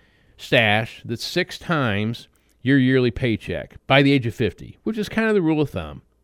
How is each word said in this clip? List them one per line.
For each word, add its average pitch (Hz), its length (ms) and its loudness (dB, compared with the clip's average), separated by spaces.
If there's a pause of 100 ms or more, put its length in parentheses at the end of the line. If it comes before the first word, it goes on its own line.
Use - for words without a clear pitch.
(360)
stash 110 680 0
that's 113 200 -8
six - 340 -6
times 113 720 -4 (340)
your 135 160 4
yearly 127 320 4
paycheck 101 680 -6 (100)
by 143 160 6
the 139 100 4
age 131 140 2
of 113 80 -4
fifty," - 480 -4
which 220 160 -4
is 208 100 -4
kind 220 200 -2
of 214 60 2
the 196 80 2
rule 156 180 0
of 143 100 -2
thumb, 76 320 -10 (220)